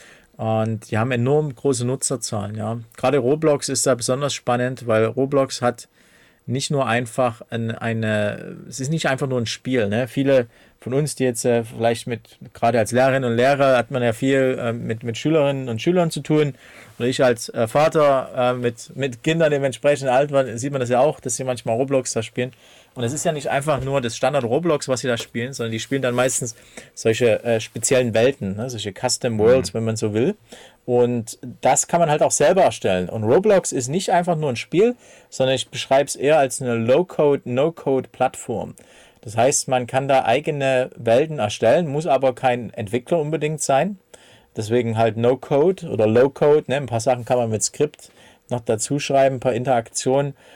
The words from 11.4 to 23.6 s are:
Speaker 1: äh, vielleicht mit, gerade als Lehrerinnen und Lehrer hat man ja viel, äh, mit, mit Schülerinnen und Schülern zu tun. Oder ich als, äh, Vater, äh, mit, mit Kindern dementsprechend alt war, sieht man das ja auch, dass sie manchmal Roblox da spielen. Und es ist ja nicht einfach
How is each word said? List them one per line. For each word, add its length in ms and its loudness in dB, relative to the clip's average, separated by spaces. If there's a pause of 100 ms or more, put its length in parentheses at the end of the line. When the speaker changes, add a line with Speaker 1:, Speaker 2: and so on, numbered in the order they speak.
Speaker 1:
äh, 180 2
vielleicht 420 -2
mit, 320 -10 (140)
gerade 260 0
als 140 0
Lehrerinnen 380 2
und 60 0
Lehrer 400 4
hat 140 0
man 120 -2
ja 100 2
viel, 480 0
äh, 120 -4
mit, 300 -8
mit 140 -6
Schülerinnen 520 0
und 120 -6
Schülern 300 0
zu 100 -8
tun. 340 0 (440)
Oder 100 -2
ich 160 0
als, 240 0
äh, 180 -2
Vater, 680 2
äh, 160 2
mit, 420 -6
mit 280 -6
Kindern 280 2
dementsprechend 600 0
alt 200 2
war, 140 2 (140)
sieht 140 -6
man 80 -2
das 100 -2
ja 100 4
auch, 200 2
dass 160 -6
sie 80 -6
manchmal 320 -2
Roblox 360 0
da 100 -2
spielen. 300 -6 (420)
Und 80 -10
es 100 -2
ist 120 -6
ja 80 0
nicht 160 -6
einfach 340 -2